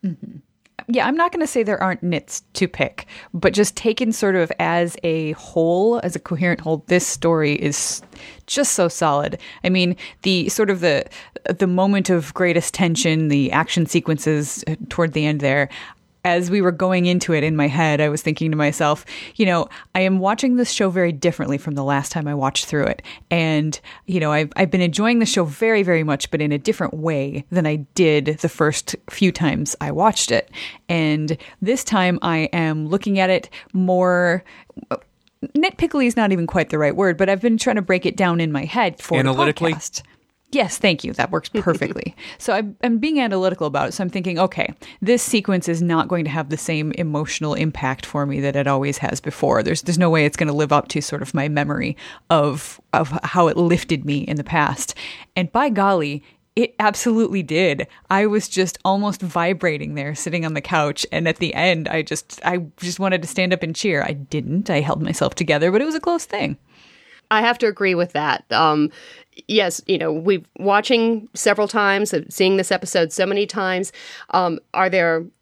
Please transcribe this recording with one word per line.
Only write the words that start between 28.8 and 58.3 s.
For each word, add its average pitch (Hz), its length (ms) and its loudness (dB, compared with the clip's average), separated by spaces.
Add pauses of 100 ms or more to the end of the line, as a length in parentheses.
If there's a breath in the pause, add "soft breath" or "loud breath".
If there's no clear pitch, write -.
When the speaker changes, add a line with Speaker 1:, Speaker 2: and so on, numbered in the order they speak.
Speaker 1:
few 185 240 2
times 151 500 -2
I 147 100 -4
watched 175 400 0
it. 117 180 0 (400 loud breath)
And 156 480 0 (240 loud breath)
this 233 220 0
time 180 400 2
I 160 300 2
am 156 340 0
looking 196 320 0
at 185 100 4
it 185 180 2 (240 loud breath)
more, 180 720 2 (1120 loud breath)
nitpickily 302 520 2
is 233 100 0
not 214 140 2
even 170 160 0
quite 160 240 0
the 156 80 0
right 147 160 2
word, 180 220 2
but 190 120 2
I've 196 120 2
been 226 180 4
trying 220 160 0
to 208 80 0
break 180 240 0
it - 100 -2
down 170 240 2
in 160 100 0
my 139 140 -2
head 190 340 0
for - 140 -6
the 147 60 4 (100)
Speaker 2:
Analytically? 147 440 2
Speaker 1:
podcast. - 280 -10 (500 soft breath)
Yes, 226 260 0
thank 185 260 2
you. - 80 -8
That 123 200 -2
works 165 180 -4
perfectly. - 720 -2
<laughs> - 60 -18 (120 loud breath)
So - 160 -2
I'm, 208 300 -2
I'm 233 160 2
being 294 200 0
analytical 185 480 0
about 139 220 0
it. - 40 -10
So 202 100 -4
I'm 180 60 -2
thinking, 180 300 -4
okay, 185 340 0 (280 loud breath)
this 233 220 4
sequence 196 440 0
is 165 140 0
not 170 260 2
going 170 180 -2
to 151 40 -4
have 151 200 -4
the 156 80 -4
same 151 360 -2
emotional 151 640 -4
impact 147 500 -2
for 143 200 -4
me 143 160 -4
that 139 140 0
it 139 120 0
always 139 320 0
has - 200 -4
before. - 440 0
There's, - 180 0
there's 170 160 -2
no 175 120 4
way 160 160 4
it's 147 120 0
gonna 151 160 0
live 147 180 0
up 147 180 2
to 151 120 -4
sort 147 200 -6
of - 120 -12
my 139 160 -2
memory 147 480 -2 (320 loud breath)
of, 147 500 0 (140)
of 151 300 0
how 175 240 4
it - 100 2
lifted 170 480 2
me 143 140 0
in - 180 -4
the 143 60 -4
past. 147 500 0 (420 loud breath)
And 180 160 -2
by 277 180 2
golly, 185 540 0 (320 soft breath)
it 240 240 0
absolutely 214 640 0
did. 156 440 0 (220 soft breath)
I 196 180 2
was 208 200 0